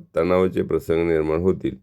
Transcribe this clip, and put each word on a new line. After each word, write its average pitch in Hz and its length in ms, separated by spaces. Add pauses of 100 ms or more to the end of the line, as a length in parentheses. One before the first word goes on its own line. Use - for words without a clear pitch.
(160)
तणावाचे 90 460
प्रसंग 82 460
निर्माण 78 320
होतील. 90 440